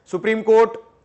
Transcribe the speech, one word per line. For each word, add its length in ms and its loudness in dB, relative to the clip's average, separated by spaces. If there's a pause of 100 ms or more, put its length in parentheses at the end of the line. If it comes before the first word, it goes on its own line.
(120)
सुप्रीम 300 -4
कोर्ट 300 2 (340)